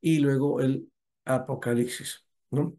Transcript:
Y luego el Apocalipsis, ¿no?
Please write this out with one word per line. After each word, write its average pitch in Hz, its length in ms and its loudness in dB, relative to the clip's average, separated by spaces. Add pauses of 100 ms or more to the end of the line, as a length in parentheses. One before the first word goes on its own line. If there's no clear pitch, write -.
Y 160 180 2
luego 139 420 2
el 135 280 0 (360)
Apocalipsis, 127 1000 -2 (240)
¿no? 160 280 -2